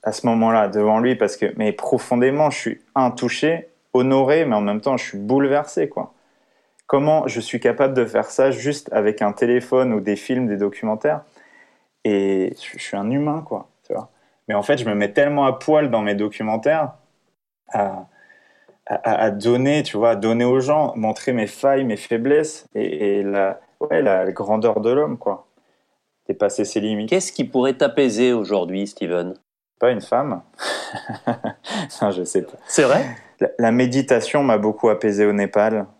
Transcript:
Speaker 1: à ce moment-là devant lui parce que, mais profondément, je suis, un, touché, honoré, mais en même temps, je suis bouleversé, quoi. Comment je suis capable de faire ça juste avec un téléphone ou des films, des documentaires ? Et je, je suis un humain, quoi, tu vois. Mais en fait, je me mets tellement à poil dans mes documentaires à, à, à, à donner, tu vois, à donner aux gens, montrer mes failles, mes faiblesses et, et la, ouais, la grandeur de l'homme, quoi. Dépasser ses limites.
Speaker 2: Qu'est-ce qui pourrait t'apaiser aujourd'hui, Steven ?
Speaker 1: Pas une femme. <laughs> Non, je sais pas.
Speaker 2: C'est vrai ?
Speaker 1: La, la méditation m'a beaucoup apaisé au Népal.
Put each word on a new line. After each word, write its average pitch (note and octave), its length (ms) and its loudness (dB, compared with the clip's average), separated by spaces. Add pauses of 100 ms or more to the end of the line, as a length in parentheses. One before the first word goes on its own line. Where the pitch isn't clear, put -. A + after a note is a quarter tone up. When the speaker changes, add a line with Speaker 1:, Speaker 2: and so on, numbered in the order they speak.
Speaker 1:
à G#2+ 120 -2
ce - 140 -8
moment-là A2+ 420 2
devant G#2+ 300 2
lui B2 160 2
parce G#2 200 0
que, G#2 120 -2 (100)
mais G#2+ 160 0
profondément, C3 760 0
je - 60 -6
suis, - 240 -8 (140)
un, C3 160 2
touché, D#3 560 -2 (240)
honoré, C3+ 540 4
mais A#2+ 100 0
en G#2 60 2
même G#2 180 -2
temps, C3+ 160 0
je A#2+ 80 -4
suis - 140 -12
bouleversé, C#3 720 0
quoi. - 240 -8 (720)
Comment D3+ 420 2
je A#2+ 120 -4
suis A#2 200 -6
capable C3+ 340 2
de B2+ 120 2
faire G#2+ 200 0
ça C3+ 260 2
juste C3 400 -6
avec G#2+ 300 0
un G#2 100 0
téléphone B2 600 2
ou G#2+ 60 0
des G2+ 180 -2
films, B2+ 300 -2
des G#2 100 -2
documentaires ? A2 640 -2 (840)
Et G2 580 0
je, - 160 -16
je - 60 -14
suis - 140 -8
un G2+ 120 -4
humain, D3 380 -2
quoi, F#2+ 220 -8 (180)
tu - 60 -6
vois. - 160 -8 (380)
Mais G#2+ 60 -4
en G2+ 80 0
fait, C#3+ 160 0
je A#2+ 80 -4
me G#2+ 80 -2
mets G#2 180 0
tellement C#3+ 340 2
à B2+ 80 2
poil D3+ 360 2
dans A2+ 120 0
mes G#2 120 -2
documentaires A2 800 -2 (800)
à, G2 340 -4 (800)
à, - 100 -6
à, A2 280 0
à A2 80 2
donner, B2 500 2
tu - 160 -6
vois, A#2 140 4
à A2+ 40 2
donner A2+ 280 0
aux B2+ 160 4
gens, C#3+ 360 2
montrer A2 360 -2
mes A2 160 -2
failles, C3+ 380 0
mes G#2 120 -2
faiblesses C#3 800 0
et, G2+ 440 0
et G2+ 40 -2
la, G2 380 0 (180)
ouais, - 220 0
la F#2+ 300 2
grandeur G#2+ 500 0
de A2+ 100 2
l'homme, C#3 260 0
quoi. - 300 -6 (800)
Dépasser G2+ 380 -2
ses G#2+ 140 -4
limites. G#2+ 300 -4
Speaker 2:
Qu'est-ce F#3+ 220 -2
qui - 120 -4
pourrait B2+ 300 0
t'apaiser B2+ 600 2
aujourd'hui, G2 540 -2
Steven ? F2+ 460 -4 (460)
Speaker 1:
Pas B2 120 4
une G#2 100 -2
femme. A#2+ 460 -2
<laughs> - 800 -10 (760)
Non, G#2 100 0
je F2+ 120 -4
sais F#2 200 -2
pas. - 100 -14 (140)
Speaker 2:
C'est - 160 2
vrai ? D#3 220 4 (340)
Speaker 1:
La, A#2 100 2 (100)
la A#2 120 4
méditation B2+ 720 2
m'a A#2 140 4
beaucoup G#2+ 320 2
apaisé G#2 360 2
au G#2 80 4
Népal. G#2 520 0 (140)